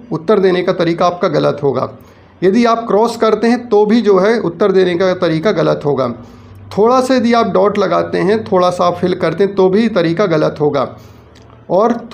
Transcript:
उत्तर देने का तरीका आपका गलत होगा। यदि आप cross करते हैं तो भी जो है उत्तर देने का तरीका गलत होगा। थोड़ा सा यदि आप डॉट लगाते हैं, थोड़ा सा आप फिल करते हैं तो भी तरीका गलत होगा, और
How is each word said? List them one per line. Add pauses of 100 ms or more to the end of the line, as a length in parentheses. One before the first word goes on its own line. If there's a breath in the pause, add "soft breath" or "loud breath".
(120)
उत्तर
देने
का
तरीका
आपका
गलत
होगा। (520 loud breath)
यदि
आप
cross
करते
हैं
तो
भी
जो
है
उत्तर
देने
का
तरीका
गलत
होगा। (640 loud breath)
थोड़ा
सा
यदि
आप
डॉट
लगाते
हैं,
थोड़ा
सा
आप
फिल
करते
हैं
तो
भी
तरीका
गलत
होगा, (720 loud breath)
और